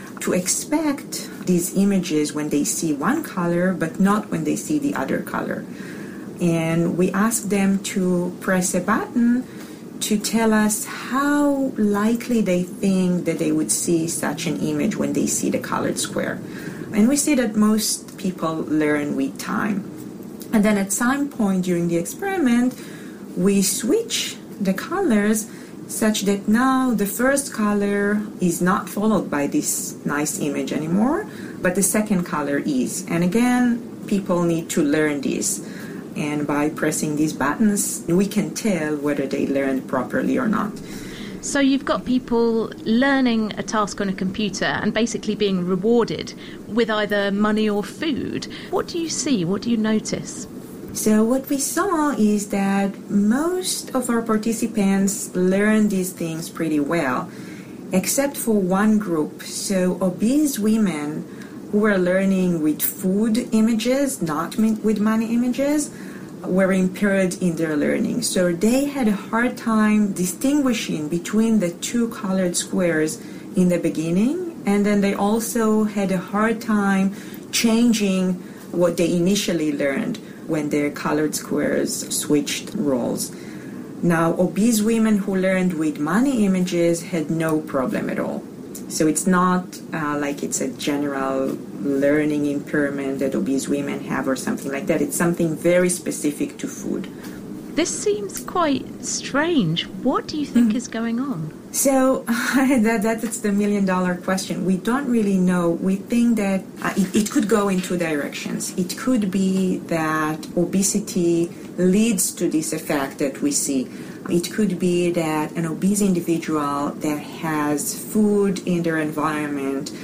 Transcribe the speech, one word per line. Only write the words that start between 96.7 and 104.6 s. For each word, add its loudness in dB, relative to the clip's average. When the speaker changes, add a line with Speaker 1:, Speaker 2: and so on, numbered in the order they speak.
Speaker 2:
This 0
seems -4
quite -2
strange. 0
What 0
do -6
you -2
think 4
Speaker 1:
Mm. 0
Speaker 2:
is -4
going -2
on? -6
Speaker 1:
So 2
<laughs> -18
that, 2
that's -2
the 0
million 2
dollar 0
question. -4